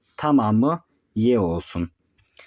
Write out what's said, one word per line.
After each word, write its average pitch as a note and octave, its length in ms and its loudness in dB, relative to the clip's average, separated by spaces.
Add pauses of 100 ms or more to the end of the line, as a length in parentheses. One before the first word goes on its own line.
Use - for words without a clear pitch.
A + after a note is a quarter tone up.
(180)
tamamı C3+ 640 0 (320)
Y A#2 240 2
olsun. E2+ 520 -4 (560)